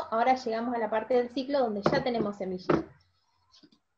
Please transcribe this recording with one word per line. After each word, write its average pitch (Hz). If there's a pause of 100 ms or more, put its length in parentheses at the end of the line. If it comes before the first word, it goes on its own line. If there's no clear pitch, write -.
(100)
ahora 233
llegamos 233
a 233
la 214
parte 220
del 247
ciclo 277
donde 214
ya 269
tenemos 220
semillas. 185 (1160)